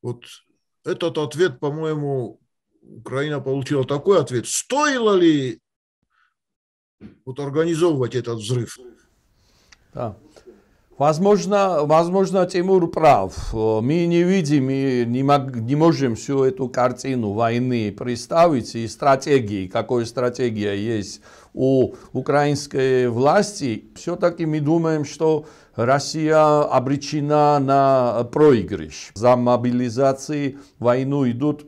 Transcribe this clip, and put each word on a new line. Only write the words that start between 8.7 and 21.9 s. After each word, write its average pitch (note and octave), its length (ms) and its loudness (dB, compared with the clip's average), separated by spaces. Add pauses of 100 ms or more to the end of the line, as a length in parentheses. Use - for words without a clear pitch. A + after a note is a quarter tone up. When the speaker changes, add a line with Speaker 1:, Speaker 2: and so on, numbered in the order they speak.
Speaker 2:
Да. A2+ 240 -10 (800)
Возможно, F#3 880 2
возможно, F3 600 2
Тимур F3+ 420 2
прав. C3 640 2
Э, A2 280 0
мы D#3 260 0
не E3+ 160 2
видим D3+ 480 2
и C3+ 340 0
не B2 200 -2
мог-, C3+ 320 0
не A#2 180 -2
можем C3+ 400 2
всю C3+ 300 -2
эту C3 240 -2
картину B2 640 -2
войны A#2 580 -2
представить B2 840 0
и A2+ 100 -6
стратегии, B2+ 800 0
какая A#2 380 -2
стратегия A2+ 720 -2
есть G#2+ 460 -6 (340)
у C3 400 2 (180)